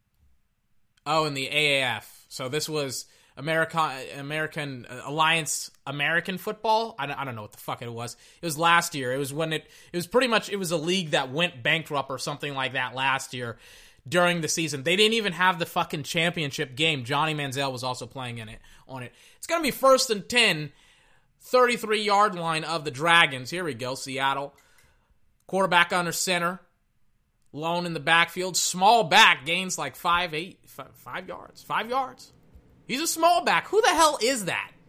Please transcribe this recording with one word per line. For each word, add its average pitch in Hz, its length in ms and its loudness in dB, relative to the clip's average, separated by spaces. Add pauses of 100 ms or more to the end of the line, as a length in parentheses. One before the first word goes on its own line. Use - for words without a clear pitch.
(1080)
Oh, 156 180 2
in 151 80 -2
the 135 160 -4
A 147 320 2
A - 20 0
F. 117 460 -6
So 131 220 -8
this 151 180 -4
was 143 380 -6 (280)
America, 160 560 0 (280)
American, 143 680 -8
uh, 123 180 -14
Alliance 160 640 0 (160)
American 156 500 -2
Football. 220 640 -2
I 139 80 -4
don't, 143 120 -8
I 139 60 -6
don't 127 100 -8
know 110 80 -10
what 104 100 -16
the - 60 -20
fuck 127 220 -8
it 120 100 -10
was. 117 280 -10 (240)
It - 20 -12
was 151 140 -4
last 170 360 6
year. 127 160 -2
It 131 60 -2
was 139 160 -4
when 160 220 -2
it, 156 120 -6 (260)
it 175 40 -6
was 175 100 -4
pretty 254 220 2
much, 208 220 0
it 202 60 -4
was 180 160 -4
a 175 40 0
league 165 360 -2
that 135 200 0
went 160 300 -2
bankrupt 147 480 -2
or 131 80 -6
something 147 340 -6
like 131 220 -4
that 127 200 -4
last 131 380 -2
year 120 240 -8 (500)
during 175 360 2
the 151 40 -4
season. 147 360 -4
They 165 120 2
didn't 214 200 4
even 208 180 -2
have 185 260 2
the 170 60 -2
fucking 165 380 -4
championship 156 760 -4
game. 151 280 0
Johnny 147 300 0
Manziel 139 380 -4
was 123 100 -8
also 127 240 -6
playing 123 300 -10
in 113 140 -14
it, 113 80 -18 (280)
on 127 160 -12
it. 120 120 -16 (240)
It's - 80 -16
gonna 330 160 0
be 269 80 2
first 262 400 4
and 202 180 -4
ten, 185 420 2 (720)
thirty-three 226 600 2
yard 202 320 2
line 165 280 -2
of 156 220 -6
the 151 60 -4
Dragons. 143 580 4
Here 175 160 -6
we 151 80 -4
go, 123 220 -6
Seattle. 139 600 -4 (920)
Quarterback 175 480 4
under 175 180 0
center. 175 480 -2 (920)
Lone 170 320 -4
in 170 100 -6
the 156 40 -4
backfield. 170 580 2
Small 208 460 6
back 175 420 6
gains, 180 320 -2
like, 143 200 -8
five, 175 380 0
eight, 170 320 -8
fi-, - 260 -16
five 165 340 -12
yards. - 380 -16
Five 202 260 -4
yards. 254 420 -6 (540)
He's 254 140 -4
a 330 80 -2
small 339 340 4
back. 185 240 2
Who 403 160 4
the 440 60 6
hell 311 340 4
is 240 220 0
that? 107 260 -4 (180)